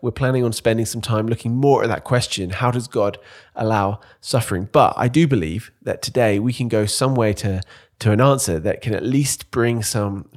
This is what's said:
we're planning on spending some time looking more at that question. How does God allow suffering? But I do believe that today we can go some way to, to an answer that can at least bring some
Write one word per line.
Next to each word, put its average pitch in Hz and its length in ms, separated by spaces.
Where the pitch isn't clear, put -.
we're 120 100
planning 131 320
on 117 100
spending 113 320
some 113 160
time 110 240
looking 113 300
more 135 260
at 113 60
that 98 160
question. 98 480
How 123 180
does 123 180
God 104 300
allow 104 460
suffering? 104 500
But 135 260
I 127 100
do 147 180
believe 101 460
that - 220
today 110 340
we 120 160
can 123 140
go 107 180
some 131 300
way 110 200
to, 95 260
to 107 120
an 107 100
answer 131 380
that 92 220
can 110 120
at 92 100
least 135 460
bring 117 320
some 101 560